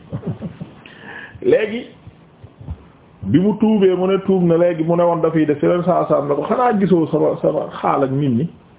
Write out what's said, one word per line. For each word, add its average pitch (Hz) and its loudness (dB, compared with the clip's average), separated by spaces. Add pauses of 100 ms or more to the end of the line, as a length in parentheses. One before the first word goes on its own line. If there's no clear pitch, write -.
(600)
<laughs> - -12
Léegi, 208 2 (1400)
bi 104 2
mu 208 2
tuubee, 196 4
mu 185 0
ne 196 2
tuub 190 2
na, 170 4
léegi 170 2
mu 170 2
ne 170 2
woon 170 2
dafay 160 2
def, 147 0
Yonent 170 2
sa 156 0
sa 147 2
ne 143 -2
ko, 185 -2
"Xanaa 240 0
gisoo 170 2
sama, 156 0
sama - -2 (140)
xaal 151 0
ak 131 0
nit 139 0
ñi? 123 0 (320)